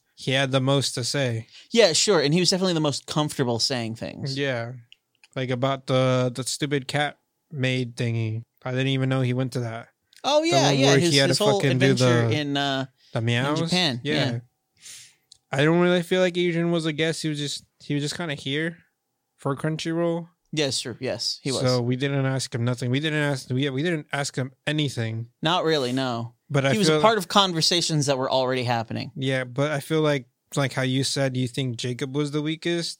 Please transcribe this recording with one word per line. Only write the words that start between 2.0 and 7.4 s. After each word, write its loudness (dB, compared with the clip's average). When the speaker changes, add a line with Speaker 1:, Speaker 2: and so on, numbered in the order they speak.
Speaker 2:
And 2
he 4
was 4
definitely 2
the 0
most -2
comfortable -2
saying -4
things. -8
Speaker 1:
Yeah. -4
Like -4
about -2
the, 2
the -8
stupid -4
cat -2